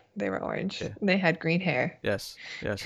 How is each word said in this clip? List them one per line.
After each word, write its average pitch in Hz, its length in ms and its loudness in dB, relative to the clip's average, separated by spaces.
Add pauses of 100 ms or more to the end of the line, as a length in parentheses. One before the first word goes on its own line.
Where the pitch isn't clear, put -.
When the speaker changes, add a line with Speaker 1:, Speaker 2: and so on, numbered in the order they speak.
(180)
Speaker 1:
they 101 120 0
were - 140 -2
orange. - 380 -4
Speaker 2:
Okay. - 200 -4
Speaker 1:
They 190 160 4
had 165 220 4
green 165 220 2
hair. 135 420 0
Speaker 2:
Yes, - 320 -2 (260)
yes. 104 240 -2